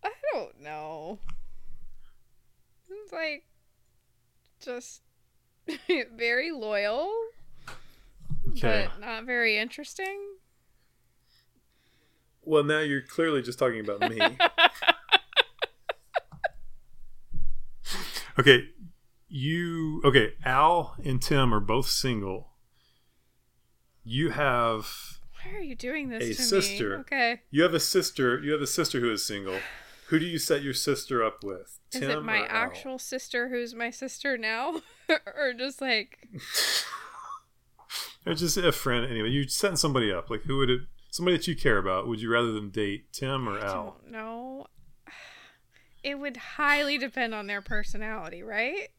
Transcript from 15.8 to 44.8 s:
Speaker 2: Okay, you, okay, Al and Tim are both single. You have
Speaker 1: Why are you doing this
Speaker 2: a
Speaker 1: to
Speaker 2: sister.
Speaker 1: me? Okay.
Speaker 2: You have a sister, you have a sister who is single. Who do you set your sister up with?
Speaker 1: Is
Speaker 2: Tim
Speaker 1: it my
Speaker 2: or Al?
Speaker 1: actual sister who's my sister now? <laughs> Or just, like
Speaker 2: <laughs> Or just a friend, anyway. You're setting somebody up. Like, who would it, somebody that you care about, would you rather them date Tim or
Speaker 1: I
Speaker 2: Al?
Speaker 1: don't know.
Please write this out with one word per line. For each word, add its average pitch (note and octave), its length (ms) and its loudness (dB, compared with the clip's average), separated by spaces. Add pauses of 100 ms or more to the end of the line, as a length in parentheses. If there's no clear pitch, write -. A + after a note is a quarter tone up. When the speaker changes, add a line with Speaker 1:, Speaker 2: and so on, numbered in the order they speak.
Speaker 2:
Okay, B2+ 300 6 (600)
you, D#3+ 760 -4
okay, B2+ 300 6 (100)
Al D3+ 580 2
and C3 200 0
Tim C3+ 320 4
are G#2+ 60 4
both A2 280 2
single. G#2 600 -2 (1500)
You C3 260 0
have A#2 880 0 (240)
Speaker 1:
Why F#4+ 140 -6
are G4+ 60 -6
you C#4+ 120 -8
doing C4 360 -6
this A3+ 140 -4
Speaker 2:
a A2+ 100 -2
Speaker 1:
to - 80 -2
Speaker 2:
sister. G3 480 2
Speaker 1:
me? G2 100 -2
Okay. A#3+ 400 0 (100)
Speaker 2:
You C#3+ 120 4
have F3 120 6
a D#3+ 60 2
sister, C3 600 2
you D3 120 -2
have D3+ 80 0
a C#3+ 60 -2
sister D3 340 0
who A#2+ 100 4
is G#2 140 -2
single. G2 320 -4 (520)
Who D#3+ 100 4
do D#3+ 80 0
you E3 120 -4
set C#3+ 240 0
your C#3 120 -4
sister B2+ 500 0
up A2 180 -2
with? F#2+ 380 -10 (120)
Speaker 1:
Is B3+ 80 -4
Speaker 2:
Tim - 100 -2
Speaker 1:
it - 140 -2
my A3 160 0
Speaker 2:
or - 60 -2
Al? A3 200 0
Speaker 1:
actual C4 320 -8
sister B3+ 500 -4
who's A#3+ 260 -4
my A#3 160 -4
sister C4+ 480 -6
now? A#3 420 -2 (280)
<laughs> - 20 2 (260)
Or C4+ 200 0
just, C4 240 -6
like A#3 520 -2
Speaker 2:
<laughs> - 1900 -6
Or E3+ 80 -2
just D#3+ 240 0
a F3 120 6
friend, A#2+ 400 0
anyway. A2+ 200 0
You're C3+ 180 0
setting F#3+ 280 2
somebody B2+ 360 2
up. F2 180 -4
Like, A2+ 120 -4
who C3+ 160 0
would C3+ 100 4
it, B2+ 120 4 (300)
somebody F3+ 260 2
that - 120 -2
you D#3 80 0
care A2+ 220 6
about, F#2+ 280 0
would A2+ 140 -4
you A2+ 100 -4
rather A#2 220 4
them G#2 180 -4
date G2+ 420 -4
Tim C3 360 -4
or G2+ 100 -4
Speaker 1:
I G#2+ 80 -4
Speaker 2:
Al? F#2+ 180 -2 (180)
Speaker 1:
don't - 100 -20
know. A#3 540 -12 (1400)